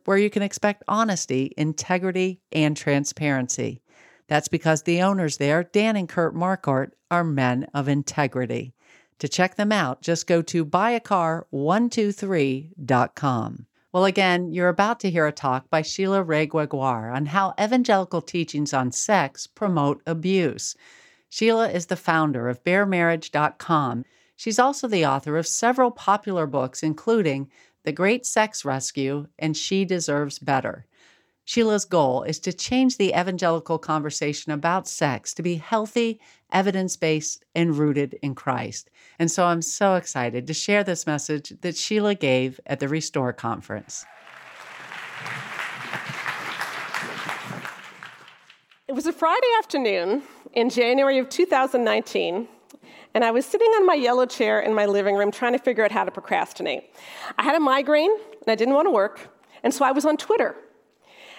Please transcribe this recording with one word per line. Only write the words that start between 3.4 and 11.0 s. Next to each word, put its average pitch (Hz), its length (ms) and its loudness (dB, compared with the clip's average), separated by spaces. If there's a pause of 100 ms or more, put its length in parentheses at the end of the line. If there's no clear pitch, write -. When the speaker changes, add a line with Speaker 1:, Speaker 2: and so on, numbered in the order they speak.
Speaker 1:
That's 151 180 0
because 160 360 2
the 170 180 2
owners 185 360 0
there, 147 260 2
Dan 208 340 2
and 180 100 -2
Kurt 170 260 0
Marquardt, 165 580 0 (200)
are 170 140 2
men 131 480 0
of 143 160 -2
integrity. 127 840 -2 (460)
To 147 80 -6
check 180 280 2
them 208 160 0
out, 156 300 0
just 170 260 -2
go 170 160 4
to 165 200 -2
buy 185 280 0
a 233 80 0
car 165 500 0